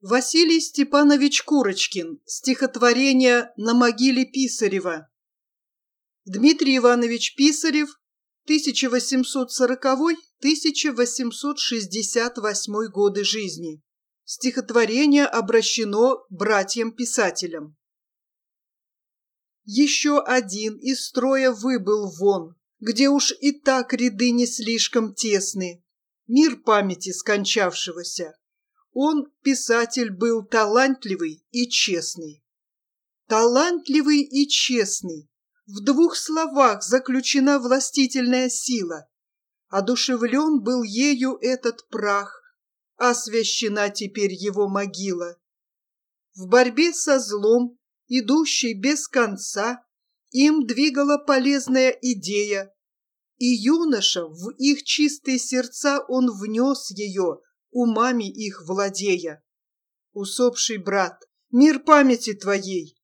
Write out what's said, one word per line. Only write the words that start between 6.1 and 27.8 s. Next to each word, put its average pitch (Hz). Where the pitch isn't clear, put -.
Дмитрий 262
Иванович 240
Писарев, 302
тысяча 294
восемьсот 254
сороковой, 262
тысяча 302
восемьсот 240
шестьдесят 226
восьмой 208
годы 202
жизни. 170
Стихотворение 247
обращено 220
братьям-писателям. 196
Еще 285
один 214
из 262
строя 262
выбыл 208
вон, 180
где 226
уж 277
и 285
так 262
ряды 240
не 240
слишком 226
тесны. 190
Мир 262
памяти 190
скончавшегося. 180